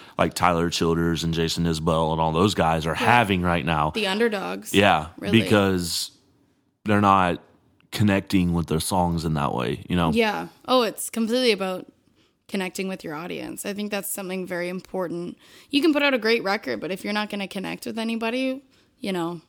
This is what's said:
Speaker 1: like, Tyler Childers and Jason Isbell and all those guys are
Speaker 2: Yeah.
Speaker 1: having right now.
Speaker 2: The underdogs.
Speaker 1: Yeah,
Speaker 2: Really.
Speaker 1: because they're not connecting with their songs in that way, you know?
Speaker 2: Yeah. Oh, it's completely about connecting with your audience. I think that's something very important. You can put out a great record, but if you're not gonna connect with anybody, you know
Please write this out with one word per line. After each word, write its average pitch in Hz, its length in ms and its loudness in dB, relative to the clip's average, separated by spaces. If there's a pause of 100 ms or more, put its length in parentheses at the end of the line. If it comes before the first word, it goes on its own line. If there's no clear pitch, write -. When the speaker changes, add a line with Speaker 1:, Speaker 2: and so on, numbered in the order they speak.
(180)
Speaker 1:
like, 87 140 2
Tyler 85 380 2
Childers 82 520 0
and 82 120 -2
Jason 82 320 -2
Isbell 80 460 0
and 80 80 0
all 80 120 0
those 87 220 2
guys 82 320 0
are 80 120 -2
Speaker 2:
Yeah. - 80 -4
Speaker 1:
having 104 360 4
right 85 220 0
now. 78 300 0
Speaker 2:
The 104 120 -2
underdogs. 190 680 -2
Speaker 1:
Yeah, 90 320 4 (120)
Speaker 2:
Really. 104 240 4
Speaker 1:
because 95 680 2 (760)
they're 104 160 4
not 95 400 6 (500)
connecting 98 600 2
with 85 140 0
their 78 140 0
songs 85 440 0
in 80 100 -2
that 71 200 -2
way, 62 340 -4
you 90 80 -2
know? 82 160 2
Speaker 2:
Yeah. 208 360 -2 (180)
Oh, 254 160 2
it's 202 280 -6
completely 226 420 0
about 185 340 -4 (600)
connecting 190 400 -4
with 190 160 -8
your 160 100 -8
audience. 156 500 -10
I 202 80 -6
think 208 180 -8
that's 196 220 -6
something 185 340 -6
very 175 220 -6
important. 175 680 -8 (340)
You 285 100 2
can 320 120 4
put 285 100 2
out 285 120 2
a 254 40 0
great 226 260 2
record, 202 360 -2
but 156 100 -6
if 190 140 -6
you're 208 100 -4
not 208 160 -4
gonna 202 180 -6
connect 175 380 -8
with 226 120 -8
anybody, 233 640 -4 (380)
you 196 120 -4
know 170 360 -4